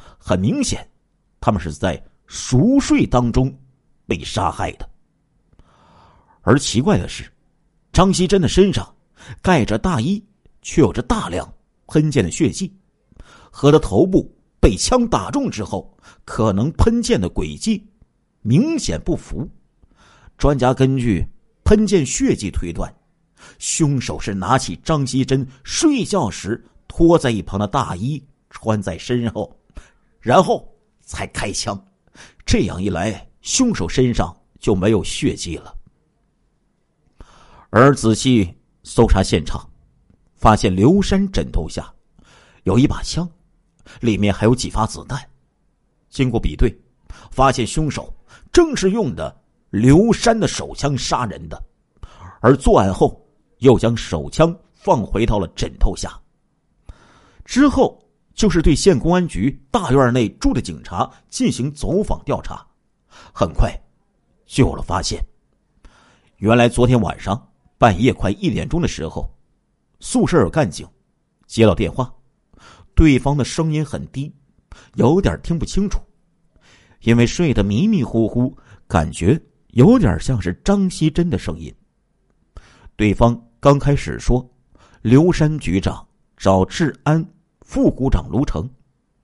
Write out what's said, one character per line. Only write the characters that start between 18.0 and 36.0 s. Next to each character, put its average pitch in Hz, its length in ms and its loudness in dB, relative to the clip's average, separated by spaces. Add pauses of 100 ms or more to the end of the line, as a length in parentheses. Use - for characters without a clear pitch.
明 247 360 0
显 165 220 -6
不 175 160 -4
符。 - 320 -12 (920)
专 143 180 2
家 127 160 2
根 131 240 2
据 117 300 -2 (380)
喷 214 200 4
溅 175 220 0
血 262 300 -2
迹 101 120 -8
推 85 240 -6
断， - 220 -8 (640)
凶 143 420 0
手 - 200 -8
是 107 120 -6
拿 98 240 0
起 101 280 -6
张 147 200 -2
希 127 200 -2
珍 131 200 0 (200)
睡 277 400 0
觉 147 260 -2
时 - 340 -8 (220)
拖 165 320 4
在 127 140 -2
一 98 100 -4
旁 98 160 -8
的 104 80 -2
大 101 300 -4
衣 127 280 -6 (260)
穿 110 300 -4
在 95 160 -8
身 120 360 -4
后， - 260 -10 (640)
然 151 240 4
后 - 280 -4 (280)
才 - 280 -10
开 - 220 -8
枪。 101 260 -6 (680)
这 185 220 2
样 85 140 -8
一 101 80 -4
来， 98 400 -6 (120)
凶 - 340 0
手 85 140 -4
身 123 260 0
上 - 180 -2 (280)
就 110 160 0
没 98 160 2
有 92 100 2
血 - 320 -4
迹 82 220 -10
了。 - 180 -18 (2000)